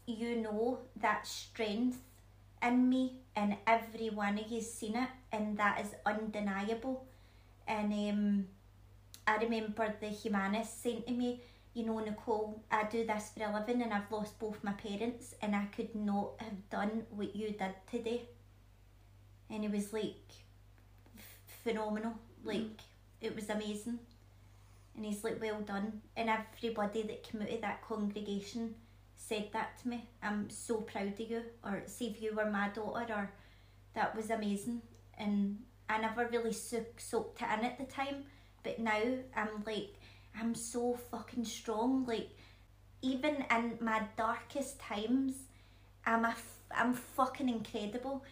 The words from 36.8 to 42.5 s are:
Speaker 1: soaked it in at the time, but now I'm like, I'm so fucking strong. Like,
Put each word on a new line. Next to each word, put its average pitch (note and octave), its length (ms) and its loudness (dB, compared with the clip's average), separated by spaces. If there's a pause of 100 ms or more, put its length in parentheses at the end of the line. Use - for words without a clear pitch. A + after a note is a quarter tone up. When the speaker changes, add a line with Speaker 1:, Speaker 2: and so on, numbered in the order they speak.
Speaker 1:
soaked - 460 -2
it G#3+ 160 2
in A3+ 80 2
at B3 100 -2
the C#4 80 -6
time, C#4 400 -2 (400)
but - 160 -2
now G#3+ 220 4 (320)
I'm G#3+ 320 -2
like, G#3+ 280 -4 (440)
I'm A3+ 160 0
so A#3+ 400 0
fucking A#3+ 500 -6
strong. B3 600 2
Like, A3+ 260 0 (720)